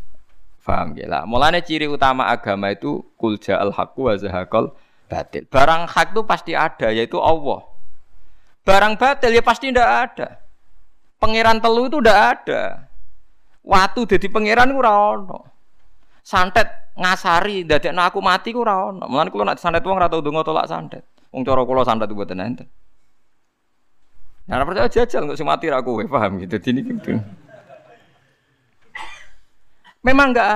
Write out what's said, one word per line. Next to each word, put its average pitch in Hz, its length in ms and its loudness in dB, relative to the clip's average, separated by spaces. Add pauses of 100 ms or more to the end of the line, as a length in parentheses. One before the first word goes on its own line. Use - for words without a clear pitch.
(680)
Paham 82 320 -2
ya? - 80 -12
Lah, 78 160 -4
mulane 143 400 2
ciri 156 240 -4
utama 135 400 2
agama 101 480 -2
itu 143 400 -8
qul 107 240 -2
ja'al 98 320 -2
haqqu - 320 -6
wa 120 160 0
zahaqal 95 560 -4 (320)
batil. - 400 -10
Barang 160 400 4
hak 165 240 0
itu 220 160 0
pasti 170 320 -4
ada, 147 320 -2
yaitu 113 320 -2
Allah. 135 400 0 (1040)
Barang 202 320 4
batil 262 320 2
ya 233 160 4
pasti 262 240 0
ndak 240 200 4 (200)
ada. - 320 -12 (800)
Pangeran 226 400 4
telu 233 240 2
itu 285 160 0
ndak 208 160 8
ada. 214 720 0 (720)
Watu 196 480 2
dadi 196 160 4
pangeran 220 480 2
ku 269 80 0
ora 208 320 4
ono. 202 240 -10 (880)
Santet 190 400 2 (320)
ngasari 180 640 0
ndadekno 160 400 0
aku 185 160 0
mati 190 320 0
ku 233 160 -4
ora 202 240 0
ono. 185 160 -10
Mulane 156 240 -2
kula 202 240 -2
nek - 80 -12
santet 165 240 0
wong 190 160 0
ora 170 80 2
tau 160 80 -2
ndonga 151 240 -2
tolak 156 240 -2
santet. 156 400 -12 (240)
Wong 131 160 -8
cara 131 160 2
kula 127 240 0
santet 110 240 0
ku 104 80 -6
mboten 92 240 -8
enten. 117 240 -10 (1800)
Nah, - 160 -2
ora - 40 -2
percaya 220 240 2
jajal 226 400 0
kok 143 80 -8
sing 151 80 -6
mati 151 200 -2
ra 135 160 0
kowe, 120 240 -2
paham 101 360 0
gitu. 98 160 -4
Dadi 127 120 -4
niki 139 240 -2
kudu. 202 240 -4 (3000)
Memang 269 240 6
nggak 226 260 2